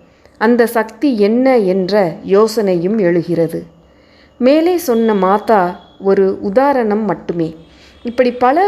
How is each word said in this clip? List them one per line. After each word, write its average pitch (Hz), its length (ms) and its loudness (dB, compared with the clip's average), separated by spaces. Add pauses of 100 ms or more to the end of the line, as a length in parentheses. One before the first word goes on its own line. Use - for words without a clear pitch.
(420)
அந்த 240 240 2
சக்தி 226 520 -4
என்ன 226 300 2 (180)
என்ற 185 280 -2 (320)
யோசனையும் 196 760 0
எழுகிறது. 170 600 -2 (800)
மேலே 311 380 2
சொன்ன 226 380 0
மாதா 202 440 0 (420)
ஒரு 196 240 2 (160)
உதாரணம் 220 640 0
மட்டுமே. 170 420 -2 (580)
இப்படி 240 300 0
பல 269 320 2